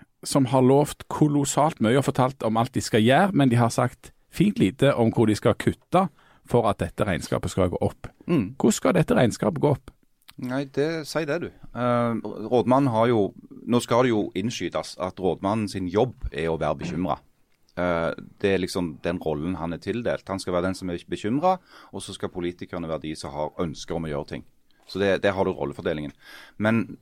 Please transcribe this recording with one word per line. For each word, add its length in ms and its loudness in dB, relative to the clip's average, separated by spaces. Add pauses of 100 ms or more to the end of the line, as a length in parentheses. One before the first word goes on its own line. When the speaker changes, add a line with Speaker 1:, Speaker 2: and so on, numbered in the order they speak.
(240)
Speaker 1:
som 220 2
har 180 2
lovt 440 4
kolossalt 720 2
mye 180 4
og 60 0
fortalt 380 0
om 140 0
alt 160 0
de 80 -2
skal 200 2
gjøre, 320 6
men 160 4
de 80 4
har 120 4
sagt 420 -2 (200)
fint 260 2
lite 380 2
om 160 4
hvor 160 4
de 80 4
skal 180 2
kutte 560 0 (380)
for 200 2
at 120 0
dette 260 -2
regnskapet 460 -4
skal 180 2
gå 100 -6
opp. 280 -4 (200)
Speaker 2:
Mm. 280 0
Speaker 1:
Hvordan 180 4
skal 200 0
dette 220 2
regnskapet 460 0
gå 80 2
opp? 220 -2 (500)
Speaker 2:
Nei, 220 -4
det, 420 -4
si 200 -4
det 160 -4
du. 60 -8 (280)
Eh, 380 0 (100)
rådmannen 640 2
har 200 2
jo, 260 2 (340)
nå 140 2
skal 220 2
det 80 4
jo 220 0
innskytes 640 -4
at 220 -6
rådmannen 480 -2
sin 220 -6
jobb 260 2 (160)
er 160 -4
å 100 -2
være 200 -2
bekymret. 420 -4 (560)
Eh, 380 -2 (260)
det 140 2
er 60 2
liksom 440 -4
den 160 -4
rollen 360 -4
han 180 -6
er 60 -10
tildelt. 500 -4
Han 100 -4
skal 140 -6
være 140 0
den 80 -4
som 140 -8
er 80 -6 (120)
bekymret, 500 0 (320)
og 100 -12
så 120 -14
skal 160 -8
politikerne 580 -8
være 140 -6
de 140 -8
som 160 -12
har 280 -6
ønsker 360 -6
om 100 -4
å 20 -8
gjøre 200 -6
ting. 180 -12 (420)
Så 100 -10
det, 240 2
det 120 2
har 100 0
du 80 0
rollefordelingen. 640 -6 (440)
Men 440 -2